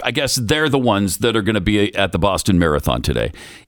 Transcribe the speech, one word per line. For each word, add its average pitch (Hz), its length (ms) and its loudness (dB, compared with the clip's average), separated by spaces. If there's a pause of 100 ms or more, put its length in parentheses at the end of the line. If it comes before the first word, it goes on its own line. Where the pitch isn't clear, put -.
I 123 60 -2
guess 135 260 -2
they're 151 320 0
the 139 100 2
ones 101 400 2
that 117 180 2
are 110 60 2
gonna 104 180 0
be 104 340 2
at 95 180 0
the 98 60 0
Boston 90 400 2
Marathon 71 440 0
today. 58 300 -2 (360)